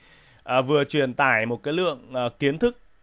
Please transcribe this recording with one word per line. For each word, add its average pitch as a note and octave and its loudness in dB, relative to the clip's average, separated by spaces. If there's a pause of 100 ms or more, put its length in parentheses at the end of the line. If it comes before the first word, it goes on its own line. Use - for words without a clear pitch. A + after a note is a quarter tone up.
(440)
à, B2+ 0
vừa C#3+ 2
truyền C#3 -2
tải A#2+ 2
một A#2 -6
cái D3 -4
lượng, D#3+ -4
à, B2 -2 (100)
kiến C#3+ 0
thức, A#3+ 0 (240)